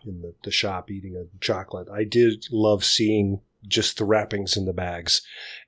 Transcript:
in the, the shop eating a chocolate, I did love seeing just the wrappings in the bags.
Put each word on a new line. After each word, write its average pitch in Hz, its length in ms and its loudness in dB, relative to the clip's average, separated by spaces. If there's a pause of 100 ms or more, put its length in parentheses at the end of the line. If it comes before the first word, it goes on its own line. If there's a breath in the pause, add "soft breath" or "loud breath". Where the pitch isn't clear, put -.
in 92 160 -10
the, 85 120 -12 (120)
the 101 60 -8
shop 95 380 -2
eating 92 280 -10
a 90 80 -10 (140)
chocolate, 92 500 -4
I 104 160 -2
did 113 440 4
love 107 360 4
seeing 104 560 2 (260)
just - 300 0
the 107 80 -2
wrappings 101 500 0
in 95 100 0
the 92 80 -2
bags. 87 480 -2 (460 loud breath)